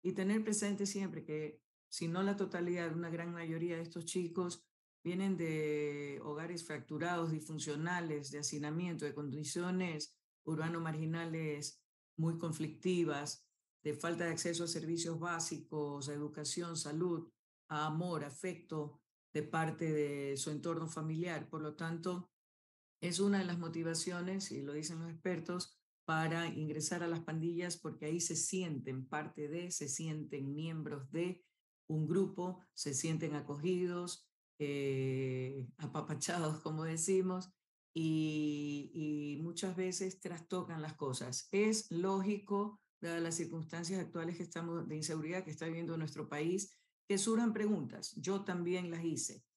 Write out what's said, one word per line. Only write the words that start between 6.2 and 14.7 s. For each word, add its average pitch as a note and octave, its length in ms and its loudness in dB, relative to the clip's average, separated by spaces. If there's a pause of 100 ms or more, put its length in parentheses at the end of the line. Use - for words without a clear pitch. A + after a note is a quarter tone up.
hogares D#3+ 400 -4
fracturados, E3 680 0
disfuncionales, D#3 1000 -2
de C#3+ 80 -6
hacinamiento, D3+ 640 -2
de C#3+ 100 -2
condiciones D#3 1000 -2 (280)
urbano-marginales D#3+ 1400 -2 (340)
muy D#3+ 220 2
conflictivas, D#3 1080 0 (380)
de D3 100 0
falta E3+ 300 0
de E3 60 2
acceso E3 340 0
a E3+ 40 0
servicios E3 500 0